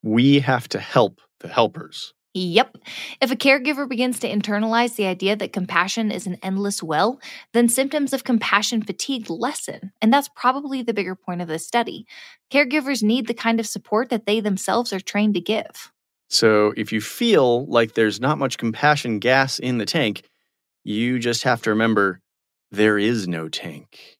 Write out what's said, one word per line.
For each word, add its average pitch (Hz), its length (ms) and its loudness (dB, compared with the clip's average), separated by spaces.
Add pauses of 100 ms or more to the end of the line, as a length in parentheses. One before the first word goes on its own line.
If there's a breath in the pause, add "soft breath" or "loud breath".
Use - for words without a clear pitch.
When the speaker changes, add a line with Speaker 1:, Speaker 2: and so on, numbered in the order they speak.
Speaker 1:
We 127 380 4
have 127 300 0
to 104 80 -6
help 104 420 2 (200)
the - 80 -14
helpers. - 640 -2 (200)
Speaker 2:
Yep. 185 420 0 (440 loud breath)
If 254 120 0
a - 40 -2
caregiver 277 520 2
begins 254 320 -2
to 233 100 -4
internalize 220 680 0
the 202 100 0
idea 190 280 0
that 208 200 -6
compassion 190 580 0
is - 140 -8
an 180 160 -6
endless 196 400 -4
well, 170 380 0 (320 loud breath)
then 233 160 4
symptoms 277 440 0
of 262 100 -4
compassion 214 600 0
fatigue 226 480 -6
lessen. - 720 -6
And 220 120 4
that's 285 240 2
probably 262 460 -2
the 233 120 -2
bigger 185 220 -4
point 180 240 -8
of 175 80 -6
this 160 180 -6
study. 233 400 -2 (460 loud breath)
Caregivers 269 500 0
need 220 240 2
the 240 80 -2
kind 226 240 0
of 220 80 -2
support 226 440 -2
that 220 160 -2
they 214 140 2
themselves 208 520 -2
are 190 80 -4
trained 208 340 0
to - 60 0
give. - 500 -6 (380)
Speaker 1:
So 107 480 4
if 107 160 -6
you 110 80 -2
feel 139 680 4
like 117 280 2
there's 107 260 2
not 143 180 0
much 135 200 -2
compassion 120 600 0
gas 131 400 2
in 123 200 -2
the 101 80 -2
tank, 117 360 -2 (600)
you 117 340 -2
just 120 260 -2
have 123 180 0
to 113 80 0
remember 104 500 2 (500)
there 107 280 4
is 107 280 0
no 82 220 -6
tank. - 720 -14